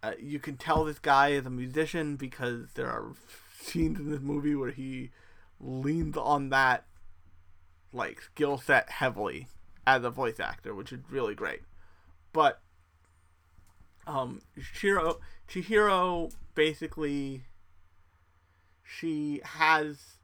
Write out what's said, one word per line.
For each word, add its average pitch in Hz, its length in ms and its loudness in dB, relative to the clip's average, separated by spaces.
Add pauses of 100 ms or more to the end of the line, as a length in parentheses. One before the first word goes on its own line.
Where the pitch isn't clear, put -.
uh, 110 180 -4
you 143 200 -6
can 139 180 -8
tell 156 260 2
this 151 160 -4
guy 139 300 8
is 139 160 2
a 127 40 -8
musician 147 680 -2
because 127 580 -6
there 131 140 -4
are 117 260 -6 (460)
scenes 160 400 -2
in 147 100 -6
this 147 120 -4
movie 147 340 0
where 127 160 -2
he 131 400 -10 (480)
leans 143 580 -2
on 139 320 2
that, 131 360 4 (1080)
like, 98 280 -6
skill 143 360 0
set 131 320 4
heavily 104 580 -2 (380)
as 131 180 6
a 123 60 0
voice 123 300 -4
actor, - 340 -6
which 98 180 -12
is 127 80 -12 (100)
really 120 260 -2
great. - 260 -6 (720)
But, 147 280 6 (1500)
um, 131 340 -6 (160)
Chihiro, 170 600 2 (280)
Chihiro 185 840 2 (240)
basically, 143 880 -2 (1400)
she 151 600 -4
has 156 800 2